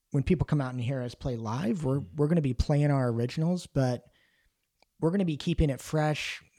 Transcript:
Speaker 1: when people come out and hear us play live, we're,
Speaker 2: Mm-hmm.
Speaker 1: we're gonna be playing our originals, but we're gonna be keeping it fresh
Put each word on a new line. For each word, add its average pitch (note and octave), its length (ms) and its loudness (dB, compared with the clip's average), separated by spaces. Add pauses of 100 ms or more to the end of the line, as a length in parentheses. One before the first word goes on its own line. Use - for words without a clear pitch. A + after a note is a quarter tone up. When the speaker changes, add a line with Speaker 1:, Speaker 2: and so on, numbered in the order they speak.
(120)
Speaker 1:
when C#3+ 100 2
people D#3+ 240 2
come D3+ 160 0
out B2+ 120 -4
and B2+ 80 -4
hear B2+ 200 -2
us B2 140 -6
play C3 200 -4
live, C#3+ 480 -4
we're, C#3 140 0
Speaker 2:
Mm-hmm. A#2 180 -8
Speaker 1:
we're D3 120 2
gonna E3 140 4
be C3+ 120 2
playing D3 380 2
our C3+ 180 2
originals, D#3+ 560 -2
but B2+ 380 0 (1000)
we're E3 100 2
gonna G3 140 0
be D#3 120 -2
keeping D#3+ 340 2
it B2 100 -4
fresh - 600 -2 (160)